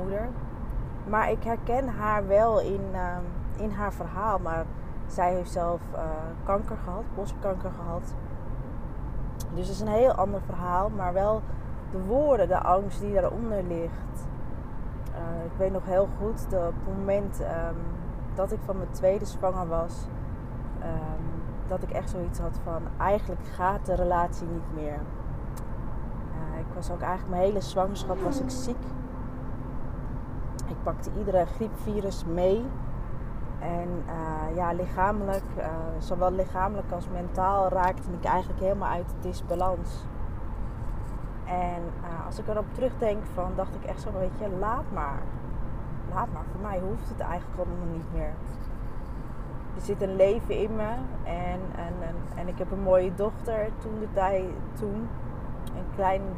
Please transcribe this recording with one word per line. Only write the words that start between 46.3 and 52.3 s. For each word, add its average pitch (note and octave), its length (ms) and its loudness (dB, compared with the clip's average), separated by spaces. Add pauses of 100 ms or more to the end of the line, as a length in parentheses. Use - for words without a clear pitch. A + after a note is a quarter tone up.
maar, D#3 180 -4
voor F#3+ 100 -4
mij G3+ 180 -2
hoeft G3+ 300 -2
het - 100 -4
eigenlijk F3 400 -2
allemaal F3 360 -2
niet E3 180 -4
meer. D3+ 200 0 (1400)
Er - 60 -4
zit G3+ 200 -2
een F#3+ 140 0
leven G3 400 6
in G#3+ 200 2
me G#3+ 180 0 (300)
en, F3+ 360 -2 (160)
en, E3+ 260 -4
en, E3+ 140 -2 (200)